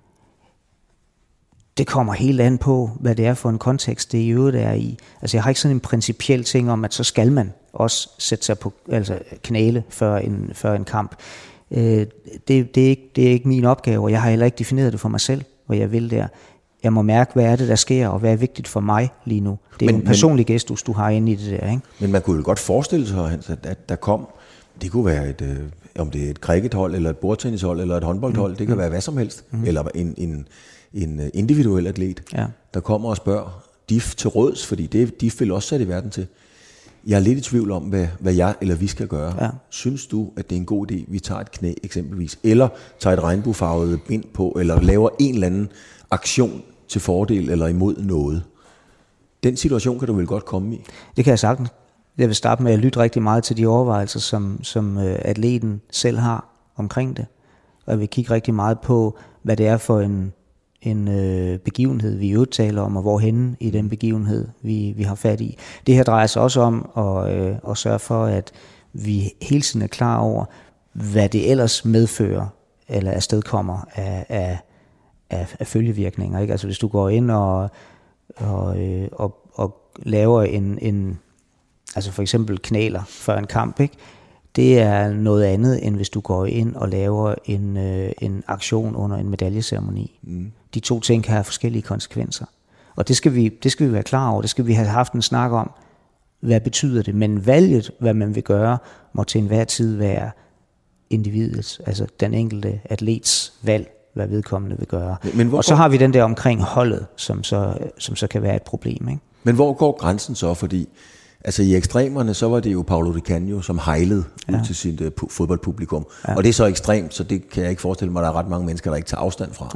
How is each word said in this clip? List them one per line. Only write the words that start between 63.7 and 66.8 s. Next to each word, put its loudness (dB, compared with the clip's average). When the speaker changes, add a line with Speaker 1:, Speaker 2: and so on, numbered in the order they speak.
Speaker 1:
den 0
begivenhed, -2
vi, -4
vi -4
har -2
fat 0
i. -8
Det 8
her 8
drejer 4
sig 2
også 4
om 2